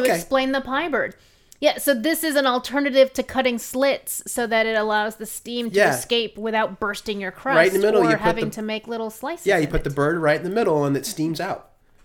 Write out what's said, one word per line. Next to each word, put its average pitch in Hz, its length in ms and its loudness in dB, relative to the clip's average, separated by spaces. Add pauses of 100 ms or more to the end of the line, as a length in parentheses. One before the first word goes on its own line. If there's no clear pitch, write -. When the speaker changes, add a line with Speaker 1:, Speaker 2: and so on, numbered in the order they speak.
Speaker 1:
Okay. 247 140 4
Speaker 2:
explain 262 380 0
the 269 100 -2
pie 269 260 -4
bird. 226 260 -2 (460)
Yeah, 294 160 4
so - 160 2
this 311 320 0
is 294 120 -2
an 277 100 2
alternative 262 680 2
to 254 100 -2
cutting 247 360 -2
slits - 680 -2
so 240 200 -4
that 220 180 2
it 226 140 0
allows 214 380 0
the 220 100 -12
steam 233 440 -8
to 185 60 -6
Speaker 1:
Yeah. 180 180 6
Speaker 2:
escape 226 440 -2
without 220 420 -2
bursting 208 400 -4
your 185 120 -6
crust - 240 -2
Speaker 1:
Right 359 180 8
in 392 80 2
the 403 40 4
middle, 427 140 4
Speaker 2:
or 349 60 6
Speaker 1:
you - 60 4
put - 80 0
Speaker 2:
having 226 260 0
Speaker 1:
the, 214 60 -4
Speaker 2:
to 220 100 -8
make 220 260 -6
little 226 220 -6
slices 311 360 -10
Speaker 1:
yeah, 196 120 4
you 156 60 0
Speaker 2:
in 143 60 -4
Speaker 1:
put 156 120 0
Speaker 2:
it. - 20 -6
Speaker 1:
the 151 60 -4
bird 143 300 0
right 156 180 2
in 156 60 -8
the 180 40 -6
middle 165 380 2
and 139 100 0
it 139 80 -4
steams 156 340 -4
out. - 340 -8 (320)